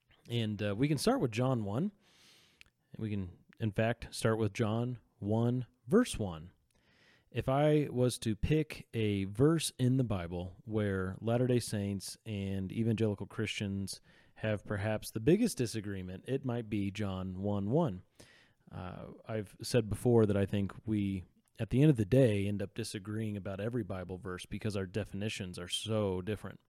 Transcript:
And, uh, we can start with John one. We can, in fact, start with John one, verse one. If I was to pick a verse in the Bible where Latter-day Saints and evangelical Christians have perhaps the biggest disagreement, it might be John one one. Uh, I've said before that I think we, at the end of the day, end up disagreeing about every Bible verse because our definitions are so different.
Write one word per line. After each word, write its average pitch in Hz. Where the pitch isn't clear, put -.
And, 110
uh, 104
we 131
can 151
start 254
with 135
John 120
one. 131
We 110
can, 95
in 110
fact, 113
start 113
with 104
John 117
one, 117
verse 214
one. 87
If 117
I 147
was 123
to 110
pick -
a 104
verse 143
in 127
the 131
Bible 90
where 98
Latter-day 123
Saints 101
and 98
evangelical 107
Christians 98
have 107
perhaps 107
the 113
biggest 185
disagreement, 98
it 135
might 120
be 101
John 92
one 101
one. 123
Uh, 92
I've 110
said 113
before 117
that 101
I 98
think 98
we, 98
at 113
the 127
end 156
of 135
the 107
day, 104
end 101
up 98
disagreeing 107
about 98
every 117
Bible 92
verse 90
because 104
our 98
definitions 98
are 87
so 101
different. 98